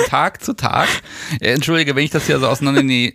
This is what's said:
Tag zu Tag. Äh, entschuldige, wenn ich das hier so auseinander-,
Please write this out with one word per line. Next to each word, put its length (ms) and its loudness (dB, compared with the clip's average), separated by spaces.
Tag 360 -2
zu 100 -4
Tag. 340 2
Äh, 140 0
entschuldige, 420 0
wenn 100 2
ich 60 -4
das 140 -2
hier 140 0
so 80 0
auseinander-, 680 2